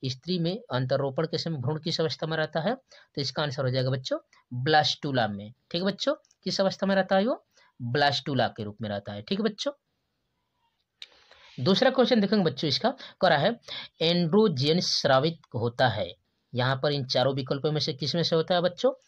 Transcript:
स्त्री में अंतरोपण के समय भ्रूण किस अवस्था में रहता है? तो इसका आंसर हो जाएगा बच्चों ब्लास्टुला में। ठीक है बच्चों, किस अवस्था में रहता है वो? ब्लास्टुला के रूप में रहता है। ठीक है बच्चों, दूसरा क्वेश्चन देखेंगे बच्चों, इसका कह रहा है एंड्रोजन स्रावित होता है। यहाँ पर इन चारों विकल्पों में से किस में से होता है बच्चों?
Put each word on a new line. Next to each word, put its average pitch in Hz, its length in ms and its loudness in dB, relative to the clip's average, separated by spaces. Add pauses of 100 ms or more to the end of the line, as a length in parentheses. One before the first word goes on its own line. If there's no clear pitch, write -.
स्त्री 165 320 -4
में 170 180 -2 (160)
अंतरोपण 139 540 -2
के 160 120 -6
समय 165 200 -6
भ्रूण 151 220 -4
किस 165 200 -4
अवस्था 160 260 -2
में 156 100 -4
रहता 156 240 -2
है? 190 140 -2
तो - 460 -12
इसका 143 220 -4
आंसर 147 220 -4
हो 127 60 0
जाएगा 131 200 0
बच्चों 135 280 -4 (340)
ब्लास्टुला 139 760 2
में। 104 220 -8
ठीक - 320 -6
है 190 40 0
बच्चों, 202 280 -2 (300)
किस 185 160 -2
अवस्था 190 260 0
में 190 80 2
रहता 190 220 2
है 196 100 4
वो? 277 180 -2 (360)
ब्लास्टुला 131 680 2
के 107 160 -8
रूप 104 160 -10
में 110 80 -6
रहता 101 240 -6
है। 104 100 -10
ठीक 196 160 -4
है 214 60 -2
बच्चों, 214 280 -4 (1900)
दूसरा 190 320 4
क्वेश्चन 247 300 4
देखेंगे 196 240 2
बच्चों, - 240 0
इसका 220 220 0 (300)
कह 185 80 4
रहा 156 100 4
है 208 200 0 (440)
एंड्रोजन 170 800 4
स्रावित 151 560 2 (180)
होता 120 340 2
है। 95 220 -4 (400)
यहाँ 127 300 0
पर 151 100 0
इन 143 140 -2
चारों 135 280 2
विकल्पों 139 380 -2
में 151 80 0
से 156 120 -4
किस 147 220 -6
में 170 80 0
से 165 140 0
होता 165 180 0
है 175 80 2
बच्चों? 180 300 0 (160)